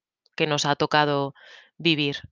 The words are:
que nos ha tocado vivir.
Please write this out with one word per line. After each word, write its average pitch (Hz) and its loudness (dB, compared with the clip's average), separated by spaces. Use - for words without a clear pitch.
que 165 0
nos 147 -2
ha 143 2
tocado 147 0
vivir. 151 0